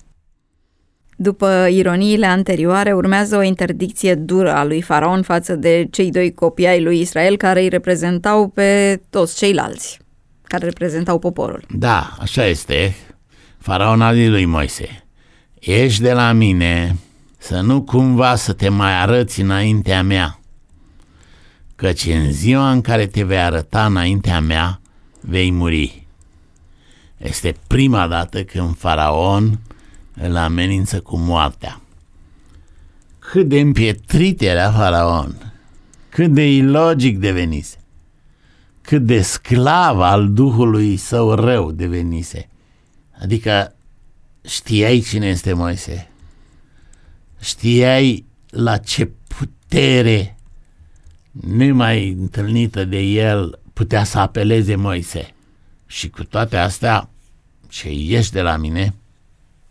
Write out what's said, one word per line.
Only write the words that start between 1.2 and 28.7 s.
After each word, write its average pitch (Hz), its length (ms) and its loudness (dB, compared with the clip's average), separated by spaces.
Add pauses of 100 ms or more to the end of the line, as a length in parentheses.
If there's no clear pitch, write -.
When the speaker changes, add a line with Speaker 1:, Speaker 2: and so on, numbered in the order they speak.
Speaker 1:
ironiile 190 560 2
anterioare, 185 680 0
urmează 196 440 0
o 202 60 2
interdicție 185 720 -2
dură 170 380 0
a 143 120 0
lui 156 180 -2
Faraon 170 400 0
față 175 320 -2
de 170 360 2
cei 185 200 0
doi 175 240 0
copii 170 320 0
ai 180 160 4
lui 165 180 2
Israel, 175 360 0
care 185 240 0
îi 185 80 2
reprezentau 180 800 0
pe 196 520 0 (100)
toți 170 260 -2
ceilalți, 160 600 -2 (440)
care - 220 -8
reprezentau 170 540 -4
poporul. - 520 -6
Speaker 2:
Da, 107 480 -2
așa - 260 -2
este. 90 500 -2 (640)
Faraon 104 420 0
a 113 140 4
zis 117 140 4
lui 101 160 2
Moise: - 600 -4 (560)
„Ieși 110 400 0
de 123 120 2
la 120 200 2
mine, 87 640 2 (420)
să 90 220 -6
nu 131 220 0
cumva 127 520 2
să 110 180 -4
te 98 160 -2
mai 98 320 0
arăți 117 400 0
înaintea 98 600 0
mea, 92 380 -2 (1300)
căci - 320 -2
în 78 260 0
ziua 127 380 2
în 127 100 2
care 113 260 0
te 104 160 -2
vei 95 180 0
arăta 85 460 0
înaintea 95 540 0
mea, 80 400 -2 (400)
vei 92 300 -2
muri.” 85 560 -2 (1080)
Este - 400 -6 (100)
prima 123 400 2
dată 85 360 -4
când 87 340 -6